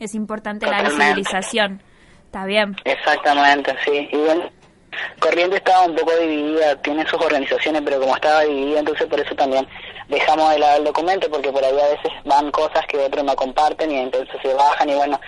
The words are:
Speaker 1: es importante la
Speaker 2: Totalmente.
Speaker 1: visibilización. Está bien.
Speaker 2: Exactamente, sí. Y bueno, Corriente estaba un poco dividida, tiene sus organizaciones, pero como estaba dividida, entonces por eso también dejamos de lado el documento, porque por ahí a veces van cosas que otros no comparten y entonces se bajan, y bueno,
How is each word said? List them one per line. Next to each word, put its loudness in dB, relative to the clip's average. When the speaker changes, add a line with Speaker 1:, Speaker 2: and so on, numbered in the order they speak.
Speaker 1:
es -10
importante -8
la 0
Speaker 2:
Totalmente. 0
Speaker 1:
visibilización. -2
Está -12
bien. 0
Speaker 2:
Exactamente, 2
sí. -2
Y -2
bueno, 0
Corriente 2
estaba 4
un 0
poco 2
dividida, 0
tiene -2
sus -2
organizaciones, 0
pero -2
como 0
estaba 2
dividida, 0
entonces -2
por -2
eso -6
también 0
dejamos 2
de 4
lado 4
el 0
documento, 0
porque -2
por 0
ahí 2
a 2
veces -2
van 2
cosas 0
que -4
otros 0
no 0
comparten 0
y -2
entonces -4
se 0
bajan, 2
y 0
bueno, 0